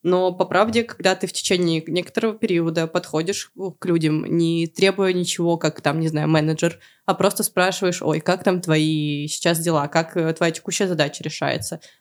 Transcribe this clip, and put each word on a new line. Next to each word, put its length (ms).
но 280
по 120
правде, 400
когда 320
ты 100
в 60
течение 560
некоторого 460
периода 520
подходишь 640
к 60
людям, 380
не 440
требуя 440
ничего, 440
как 240
там, 180
не 80
знаю, 220
менеджер, 500
а 80
просто 280
спрашиваешь: 600
«Ой, 180
как 240
там 160
твои 640
сейчас 320
дела, 300
как, 280
э, 160
твоя 200
текущая 340
задача 380
решается?» 560